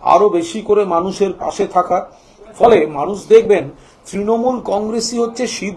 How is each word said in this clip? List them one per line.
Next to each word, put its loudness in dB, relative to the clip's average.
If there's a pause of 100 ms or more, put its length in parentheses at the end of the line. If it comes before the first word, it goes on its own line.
আরো 4
বেশি -2
করে 0
মানুষের -2
পাশে -6
থাকা। -2 (480)
ফলে 6
মানুষ -6
দেখবেন, 4 (400)
তৃণমূল -2
কংগ্রেসই -4
হচ্ছে -2
শীত, -8